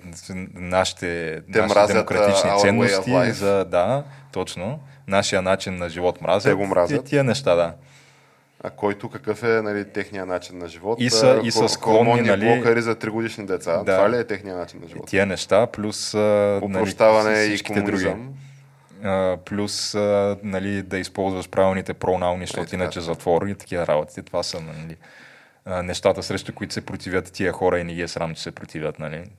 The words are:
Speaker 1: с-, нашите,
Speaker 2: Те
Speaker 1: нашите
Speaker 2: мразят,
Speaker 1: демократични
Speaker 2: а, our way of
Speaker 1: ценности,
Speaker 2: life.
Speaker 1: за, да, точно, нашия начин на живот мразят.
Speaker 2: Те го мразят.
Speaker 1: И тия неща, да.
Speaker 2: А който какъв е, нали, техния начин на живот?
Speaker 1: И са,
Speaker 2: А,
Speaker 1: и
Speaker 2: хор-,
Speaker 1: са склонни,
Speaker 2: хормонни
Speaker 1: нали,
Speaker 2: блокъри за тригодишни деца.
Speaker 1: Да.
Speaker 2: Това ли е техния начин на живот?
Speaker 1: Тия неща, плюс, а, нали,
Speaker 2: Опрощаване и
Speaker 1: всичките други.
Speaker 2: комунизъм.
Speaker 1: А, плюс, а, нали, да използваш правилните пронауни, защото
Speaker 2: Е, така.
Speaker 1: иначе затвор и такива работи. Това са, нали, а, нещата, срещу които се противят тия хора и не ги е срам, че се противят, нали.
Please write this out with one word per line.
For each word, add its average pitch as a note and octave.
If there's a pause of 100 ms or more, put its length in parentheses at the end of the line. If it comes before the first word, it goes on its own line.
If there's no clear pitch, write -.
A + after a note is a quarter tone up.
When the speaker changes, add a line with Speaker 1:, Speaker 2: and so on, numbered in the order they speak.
(140)
Speaker 1:
с-, F#2+ (200)
нашите, F2
Speaker 2:
Те F#2+
Speaker 1:
нашите - (100)
Speaker 2:
мразят, G#2
Speaker 1:
демократични G2+
Speaker 2:
а, G2+
our G2+
way -
of G2+
Speaker 1:
ценности, G2+
Speaker 2:
life. F#2
Speaker 1:
за, G2
да, F#2+ (280)
точно, G2 (280)
нашия G2
начин F#2+
на F2
живот F2
мразят. F2+
Speaker 2:
Те G2+
го G2
мразят. F#2+
Speaker 1:
И -
тия C#3+
неща, G2+
да. E2+ (920)
Speaker 2:
А -
който G#2
какъв G#2+
е, A2+
нали, G#2
техния G2
начин F2+
на F2
живот? F2
Speaker 1:
И A#2+
са, A2
Speaker 2:
А, A2
Speaker 1:
и A#2
Speaker 2:
хор-, A2
Speaker 1:
са A2+
склонни, A2
Speaker 2:
хормонни A#2
Speaker 1:
нали, G#2
Speaker 2:
блокъри A#2
за A2+
тригодишни A2
деца. F2
Speaker 1:
Да. G2
Speaker 2:
Това G2
ли A#2+
е A2+
техния F#2+
начин F2
на E2+
живот? E2
Speaker 1:
Тия G2
неща, F#2+
плюс, -
а, G#2
нали, G#2 (160)
Speaker 2:
Опрощаване G#2+
и G#2+
Speaker 1:
всичките G#2
други. G2+
Speaker 2:
комунизъм. G#2+ (720)
Speaker 1:
А, F#2+
плюс, G2+
а, G2+
нали, G2
да F#2
използваш F#2
правилните F#2+
пронауни, F2+
защото F2+
Speaker 2:
Е, E2+
така. F#2+
Speaker 1:
иначе F2+
затвор E2
и G2+
такива E2+
работи. D2+
Това F2
са, -
нали, D#2+ (720)
а, F2+
нещата, F2+
срещу -
които -
се G#2+
противят F#2
тия F2+
хора F2
и F2
не E2+
ги E2+
е E2+
срам, E2
че -
се E2
противят, D#2
нали. D#2 (160)